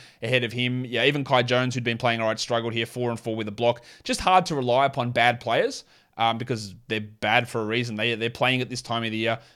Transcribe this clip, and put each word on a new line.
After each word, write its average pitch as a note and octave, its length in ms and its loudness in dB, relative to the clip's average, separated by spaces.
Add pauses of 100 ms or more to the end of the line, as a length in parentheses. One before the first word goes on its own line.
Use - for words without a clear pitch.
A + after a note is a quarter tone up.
(220)
ahead A#2+ 220 0
of A2 80 -4
him. B2 320 -2
Yeah, A#2 220 0
even D3 180 2
Kai B2+ 200 4
Jones, B2 300 0
who'd B2 120 -4
been A#2 120 -2
playing A#2 220 0
all A2+ 80 0
right, A2 100 0
struggled A#2 360 -2
here, A#2 120 -2
four B2 240 -4
and A#2 80 -4
four A2+ 160 -6
with A2 140 -4
a G#2+ 40 -6
block. A#2+ 300 0 (220)
Just - 160 -4
hard F#3 280 4
to D#3+ 80 -4
rely C3 300 4
upon B2 260 -2
bad A#2+ 280 4
players, C#3 460 0 (320)
um, A2+ 200 2
because A2 380 -6 (140)
they're G#2+ 100 -2
bad G#2+ 480 2
for A#2 140 -4
a G#2+ 40 -2
reason. A#2 300 -2
They, A#2 200 0
they're A2+ 140 -2
playing B2+ 300 0
at B2 100 -4
this B2 120 -8
time A#2 240 -4
of A2 60 -4
the A2 60 -4
year A2+ 220 0 (160)